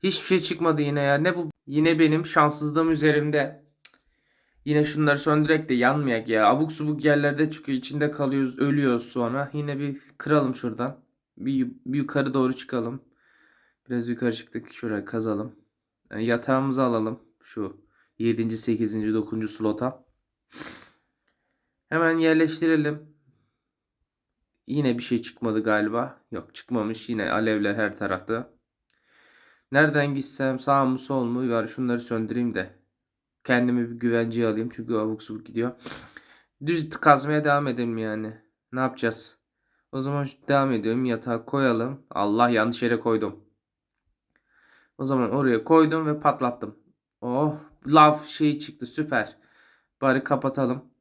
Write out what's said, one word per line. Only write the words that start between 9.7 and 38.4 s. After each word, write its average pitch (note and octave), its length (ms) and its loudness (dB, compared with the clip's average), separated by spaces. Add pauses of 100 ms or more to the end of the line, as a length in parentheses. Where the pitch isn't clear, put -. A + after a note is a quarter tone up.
bir C#3+ 220 -6 (160)
kıralım C#3 380 2
şuradan. B2 440 -6 (380)
Bir, C3 340 -2 (140)
bir C3 120 -4
yukarı C3+ 360 -2
doğru C3 220 0
çıkalım. B2 520 -8 (840)
Biraz A#2+ 200 -4
yukarı A#2+ 260 -2
çıktık. - 380 -12
Şuraya G#2+ 320 -6
kazalım. A2 500 -4 (560)
E, A2 100 -8
yatağımızı C3 640 0
alalım. A#2 360 0 (240)
Şu - 380 -10 (380)
yedinci, A2+ 380 0
sekizinci, A2 560 -2
dokuzuncu A2 340 -2
slota. A2 580 -4 (1800)
Hemen E3 280 2
yerleştirelim. D#3+ 1000 2 (1500)
Yine C3 300 0
bir A#2+ 60 -8
şey A#2 180 -2
çıkmadı A2 420 -2
galiba. A2 560 0 (120)
Yok, - 240 -12
çıkmamış. A2 540 -6
Yine G#2+ 220 -2
alevler G#2 440 0
her G#2+ 220 -2
tarafta. G#2 560 -4 (1160)
Nereden C#3+ 440 4
gitsem, C3+ 440 -2
sağ C#3 260 4
mı B2+ 140 0
sol C3 260 -2
mu? B2 260 -2
Var, A2 160 0
şunları B2 320 -2
söndüreyim A#2 540 -2
de F#2+ 220 -6 (680)
kendimi B2 460 0
bir A#2 60 -12
güvenceye A#2 520 0
alayım. A2 220 -2
Çünkü A#2 260 -6
abuk A2 280 -4
subuk A2 220 -12
gidiyor. A2+ 260 -4 (920)
Düz D#3+ 240 -2
kazmaya D3 540 4
devam C#3+ 240 2
edelim A#2+ 300 -2
yani. A2 400 -6 (340)